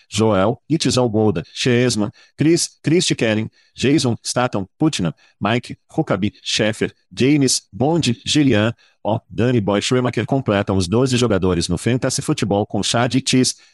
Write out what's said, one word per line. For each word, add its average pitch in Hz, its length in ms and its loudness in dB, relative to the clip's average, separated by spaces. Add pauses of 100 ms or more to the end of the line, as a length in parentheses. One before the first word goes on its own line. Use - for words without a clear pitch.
Joel, 104 600 0
Itzal 131 400 0
Golda, 104 340 0 (100)
Chesma, 120 580 0 (240)
Chris, 165 480 0
Christy 160 320 0
Keren, 110 340 0 (240)
Jason, 139 480 0
Staton, 123 460 -4 (100)
Putnam, 104 360 -2 (260)
Mike, 113 380 -4 (120)
Huckabee, 104 520 -2
Sheffer, - 520 -2 (160)
James, 131 600 0
Bond, 127 540 0
Gillian, 120 480 2 (280)
O, 107 180 -2 (100)
Danny 117 320 0
Boy 101 200 0
Schumacher 123 440 -2
completam 104 500 0
os 92 140 -2
doze 123 260 2
jogadores 92 540 0
no 87 80 -2
Fantasy 127 440 -2
Futebol 104 440 0
com 101 180 -4
Chad 120 320 0
e 131 100 0
Cheese, 127 300 2 (180)